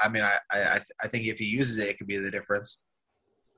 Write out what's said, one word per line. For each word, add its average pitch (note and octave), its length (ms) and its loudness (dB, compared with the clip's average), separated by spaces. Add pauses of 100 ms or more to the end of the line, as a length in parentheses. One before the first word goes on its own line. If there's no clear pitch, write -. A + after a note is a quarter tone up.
I A2 40 6
mean, A2 140 0
I, G2+ 140 4 (160)
I, G2+ 80 2
I F3+ 140 4
th-, - 160 -2 (120)
I G#2+ 60 -2
think A2+ 180 -2
if A2 120 -2
he A2 80 -4
uses A#2 320 0
it, G#2 100 2
it G2+ 100 -4
could G2 80 -12
be G2 120 -2
the G2 120 -2
difference. G2+ 520 -4 (760)